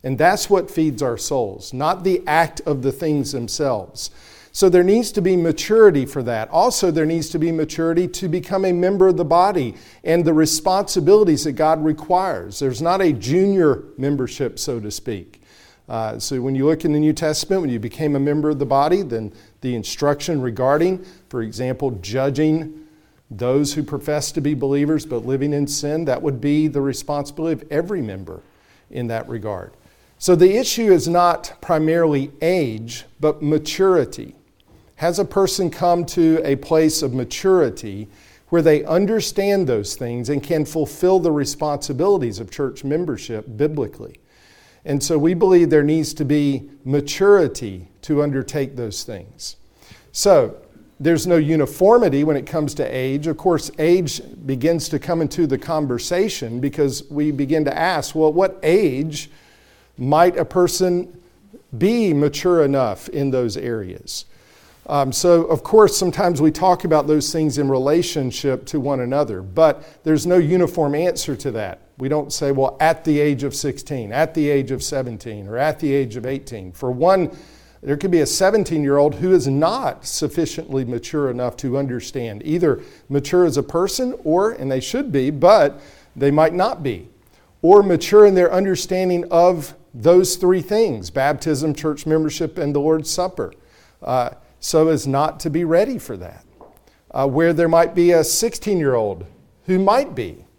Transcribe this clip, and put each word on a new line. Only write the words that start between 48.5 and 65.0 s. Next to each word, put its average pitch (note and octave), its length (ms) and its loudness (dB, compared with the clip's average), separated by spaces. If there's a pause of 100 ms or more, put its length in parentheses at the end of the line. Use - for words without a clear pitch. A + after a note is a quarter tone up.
those A#2 280 -8
things. G#2 520 -16 (560)
So D3 460 4 (420)
there's D#3+ 260 0
no F3 120 4
uniformity D#3 880 2
when D#3 100 0
it C3+ 100 -6
comes D3+ 280 -4
to C#3+ 100 -4
age. C3+ 420 -4
Of D#3 120 -4
course, E3+ 420 0
age E3 400 2 (260)
begins C3+ 440 -2
to D3 100 -2
come E3 220 -4
into D#3+ 260 -2
the C3 100 -2
conversation D3+ 1040 -4
because C#3 500 -4
we D3+ 220 -2
begin C#3+ 320 -2
to C#3+ 140 -2
ask, E3 380 -2
"Well, D#3 180 2
what F#3 300 0
age D#3 680 0 (640)
might D#3+ 400 4
a E3+ 60 0
person F3+ 760 0 (600)
be G#3 360 2
mature D3 520 2
enough C3 420 0
in C#3 240 -2
those B2 240 -2
areas?" G#2 720 -8 (600)
Um, C#3 240 0